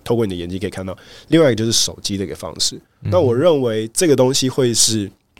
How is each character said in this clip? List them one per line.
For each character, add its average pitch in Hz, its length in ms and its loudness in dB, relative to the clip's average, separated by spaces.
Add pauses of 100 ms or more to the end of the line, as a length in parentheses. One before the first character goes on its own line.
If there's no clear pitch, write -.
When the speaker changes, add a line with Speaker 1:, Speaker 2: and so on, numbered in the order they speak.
Speaker 1:
透 120 120 -2
过 117 80 0
你 95 120 -4
的 87 40 -8
眼 85 80 -8
睛 90 120 -8
可 98 80 -6
以 - 20 -4
看 92 160 -12
到。 92 100 -10 (340)
另 160 120 4
外 151 60 6
一 - 20 4
个 113 60 2
就 110 100 -2
是 117 60 -2
手 - 320 -2
机 101 120 -4
的 98 80 -2
一 90 40 -8
个 71 80 -10
方 - 240 -12
式。 - 160 -4 (260)
Speaker 2:
嗯。 107 80 -6
Speaker 1:
那 180 100 2
我 127 160 2
认 147 280 2
为 110 280 -2
这 185 160 0
个 139 80 6
东 127 160 4
西 135 160 0
会 127 240 0
是 107 380 0 (300)